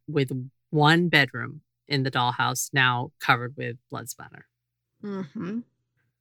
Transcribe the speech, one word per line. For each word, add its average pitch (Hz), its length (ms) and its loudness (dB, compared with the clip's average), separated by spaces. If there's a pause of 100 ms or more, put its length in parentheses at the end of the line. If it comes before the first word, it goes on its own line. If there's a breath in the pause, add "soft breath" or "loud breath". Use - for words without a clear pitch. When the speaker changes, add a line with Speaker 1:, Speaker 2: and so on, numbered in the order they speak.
Speaker 1:
with 139 240 0 (380)
one 160 400 6
bedroom 135 520 0 (260)
in 139 160 0
the 131 80 -2
dollhouse 123 600 -2
now 127 460 2
covered 123 380 0
with 123 180 -8 (160)
blood 131 180 -10
splatter. - 380 -20 (560)
Speaker 2:
Mm-hmm. 196 560 -8 (600)